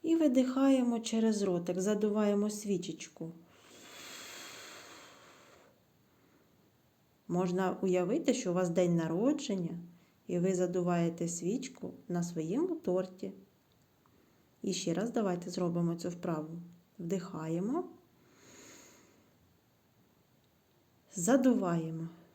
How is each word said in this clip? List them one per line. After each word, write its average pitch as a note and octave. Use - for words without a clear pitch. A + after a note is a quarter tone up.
І E4
видихаємо C4
через A3+
ротик, F3+
задуваємо G#3
свічечку. F3+
Можна F3+
уявити, G3
що F#3+
у -
вас F3+
день F3
народження, F3
і F3+
ви F#3
задуваєте F3
свічку -
на F3
своєму F3+
торті. F#3
І G3
ще E3+
раз G#3+
давайте F#3
зробимо E3+
цю F3
вправу. E3
Вдихаємо. F3
Задуваємо. F3